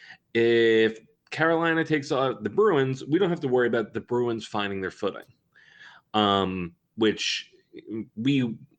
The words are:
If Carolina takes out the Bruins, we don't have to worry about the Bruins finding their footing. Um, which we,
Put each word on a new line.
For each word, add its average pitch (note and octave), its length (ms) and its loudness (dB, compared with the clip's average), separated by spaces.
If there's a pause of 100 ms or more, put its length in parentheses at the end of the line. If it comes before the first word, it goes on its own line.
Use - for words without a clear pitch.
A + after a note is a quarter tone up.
(340)
If A2+ 640 4 (300)
Carolina E3 540 0
takes D3+ 280 -2
out B2+ 320 -2
the G#2+ 60 -4
Bruins, C3+ 560 0
we C#3+ 120 -2
don't F#3 120 2
have E3+ 100 -2
to D3 80 -4
worry B2 200 2
about A2+ 260 -2
the A2 80 -8
Bruins A#2+ 440 -4
finding G2+ 360 -6
their F2+ 100 -6
footing. C#2+ 320 -8 (880)
Um, F#2+ 600 2 (220)
which - 540 -2 (680)
we, B2 400 -2 (240)